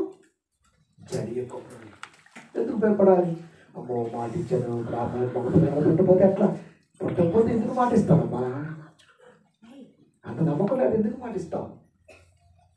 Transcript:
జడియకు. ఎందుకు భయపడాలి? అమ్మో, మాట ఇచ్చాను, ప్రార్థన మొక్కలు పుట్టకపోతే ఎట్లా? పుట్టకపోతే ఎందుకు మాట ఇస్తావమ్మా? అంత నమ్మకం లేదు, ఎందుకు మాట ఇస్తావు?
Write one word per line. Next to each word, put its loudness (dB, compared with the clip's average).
జడియకు. -6
ఎందుకు -2
భయపడాలి? 4
అమ్మో, -6
మాట -6
ఇచ్చాను, -2
ప్రార్థన -4
మొక్కలు 2
పుట్టకపోతే 4
ఎట్లా? 2
పుట్టకపోతే 2
ఎందుకు -2
మాట 2
ఇస్తావమ్మా? 2
అంత -10
నమ్మకం -2
లేదు, 2
ఎందుకు -2
మాట -10
ఇస్తావు? -8